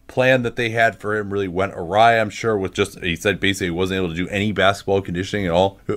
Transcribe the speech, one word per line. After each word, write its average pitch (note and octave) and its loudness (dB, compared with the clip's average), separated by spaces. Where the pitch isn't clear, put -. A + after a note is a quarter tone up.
plan B2+ 2
that A#2 -6
they A#2 -2
had A2+ 0
for G#2 -4
him G2+ -6
really G2+ -2
went F#2 -2
awry, G#2+ 4
I'm G#2+ 0
sure, A2 -2
with F#2+ -4
just, - -2
he F2 -2
said G2 0
basically G2 0
he E2+ -2
wasn't F#2 -2
able F2+ -2
to D#2+ -8
do F2+ -4
any G2+ -2
basketball G2 2
conditioning F#2+ -4
at E2+ -2
all F#2+ 2